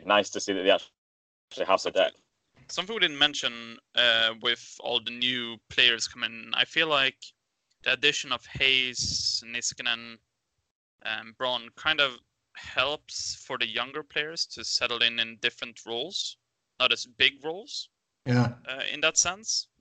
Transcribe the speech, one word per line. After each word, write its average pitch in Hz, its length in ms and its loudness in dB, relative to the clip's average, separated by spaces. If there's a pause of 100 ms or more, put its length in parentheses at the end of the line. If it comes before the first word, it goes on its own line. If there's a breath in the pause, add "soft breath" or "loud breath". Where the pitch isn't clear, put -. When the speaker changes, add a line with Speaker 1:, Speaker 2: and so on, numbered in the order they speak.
Speaker 1:
nice 101 260 4
to 101 100 -6
see 101 120 -2
that 92 120 0
they 95 60 8
actually - 960 -2
have 95 140 6
some 90 120 -4
Speaker 2:
Something, 95 100 4
Speaker 1:
depth. - 680 -6
Speaker 2:
something 180 220 -6
we 214 60 -4
didn't 151 180 2
mention, 120 600 -2 (160)
uh, 113 480 4
with 117 380 -2
all 120 200 -2
the 113 120 -8
new 123 440 -2 (140)
players 120 380 4
coming 117 240 -8
in, 113 220 -10
I 123 100 2
feel 160 240 0
like 135 300 2 (640)
the 127 100 2
addition 143 400 0
of 120 140 -4
Hayes, - 1000 0
Niskanen, 117 720 -6 (840)
and 110 360 -8
Braun 123 380 -4
kind 156 240 0
of 131 180 0 (380)
helps - 760 -4 (120)
for 131 120 -6
the 120 80 0
younger 127 360 -6
players 156 440 -4
to 117 180 -14
settle 117 380 -2
in 117 180 2
in 113 180 -4
different 120 480 -6
roles, 123 500 -6 (440)
not 123 120 4
as 117 140 0
big 131 380 2
roles, 175 440 -8 (380)
Speaker 3:
Yeah. 123 280 4 (140)
Speaker 2:
uh, 131 140 -6 (100)
in 147 100 -8
that 160 160 4
sense. 190 500 -2 (120)